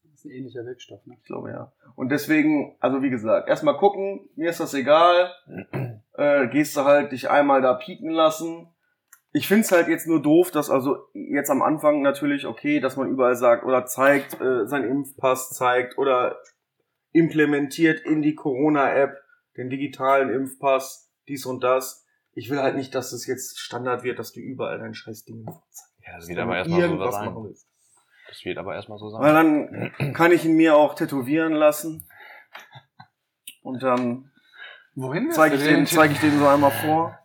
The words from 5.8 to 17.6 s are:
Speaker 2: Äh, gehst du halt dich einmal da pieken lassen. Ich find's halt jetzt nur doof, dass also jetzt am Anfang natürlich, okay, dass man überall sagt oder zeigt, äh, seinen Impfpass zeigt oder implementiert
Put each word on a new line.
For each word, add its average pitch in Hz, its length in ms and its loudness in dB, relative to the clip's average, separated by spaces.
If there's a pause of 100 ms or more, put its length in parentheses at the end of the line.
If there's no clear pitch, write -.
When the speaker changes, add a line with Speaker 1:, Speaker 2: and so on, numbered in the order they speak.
Speaker 2:
Äh, 143 340 2
gehst 143 280 -2
du 143 80 0
halt 143 280 4
dich 127 180 -6
einmal 139 320 4
da 127 100 4
pieken 156 380 -8
lassen. 165 580 0 (640)
Ich 147 160 -2
find's 214 240 2
halt 170 160 4
jetzt 160 180 -2
nur 160 140 0
doof, 160 300 4
dass 147 180 -2
also 135 300 0 (160)
jetzt - 360 -4
am 135 120 2
Anfang 151 400 0
natürlich, 139 440 -2
okay, 147 320 -4
dass 131 200 -4
man 131 100 -4
überall 127 280 2
sagt 120 280 2
oder 127 220 0
zeigt, 135 520 2
äh, 123 280 0
seinen 123 240 -4
Impfpass 135 600 -2
zeigt 127 460 -2
oder 127 400 0 (760)
implementiert 156 880 2